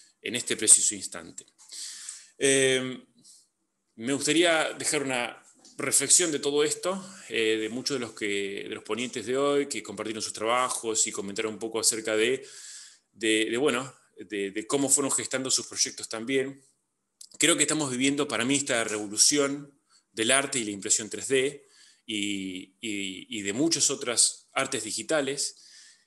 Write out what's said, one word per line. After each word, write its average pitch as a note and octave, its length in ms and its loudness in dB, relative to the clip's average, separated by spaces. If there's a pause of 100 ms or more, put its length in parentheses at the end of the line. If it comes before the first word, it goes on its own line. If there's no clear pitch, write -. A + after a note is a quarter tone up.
(220)
en A2 120 -6
este A#2 220 -4
preciso - 380 6
instante. F2+ 500 -12 (920)
Eh, C3 680 2 (920)
me A#2 180 -2
gustaría D3+ 580 4
dejar C#3+ 300 -2
una B2+ 400 -2 (340)
reflexión C#3 560 4
de C#3+ 60 0
todo C#3+ 260 2
esto, F#3 400 -2 (240)
eh, A2 320 2
de A2 80 -2
muchos B2+ 280 -4
de B2 40 -4
los A2 120 -8
que, G2+ 540 -4
de G#2+ 80 -10
los G#2 100 -12
ponentes A#2 420 -4
de B2+ 100 0
hoy, C#3+ 300 2
que A2+ 160 -6
compartieron G#2+ 400 -6
sus - 100 -6
trabajos A#2 760 0
y A2 60 -4
comentaron G#2 400 -4
un G2 60 -10
poco A2 220 -4
acerca A2 360 2
de, B2+ 300 2 (680)
de, A2 380 2
de, A#2 80 0
bueno, C3+ 340 0 (240)
de, G2 360 -6
de G#2+ 140 -6
cómo C#3 220 2
fueron C3+ 220 4
gestando C3 400 -2
sus - 160 0
proyectos - 420 -4
también. C3 560 -2 (760)
Creo D3+ 180 6
que D3 60 4
estamos D3+ 280 0
viviendo, C#3 360 2
para A2+ 180 0
mí, C#3 120 2
esta C3+ 280 0
revolución C#3 960 2 (340)
del A2+ 180 2
arte C#3 280 2
y A2+ 60 -2
la G#2 60 -4
impresión G2+ 400 -2
tres G2+ 180 -8
D C#3 400 0 (380)
y, G2 720 -4
y, G2+ 580 -6
y G2+ 40 -6
de G2+ 100 -2
muchas C#3+ 380 2
otras - 600 0
artes C3 320 -2
digitales. C#3 720 -2 (500)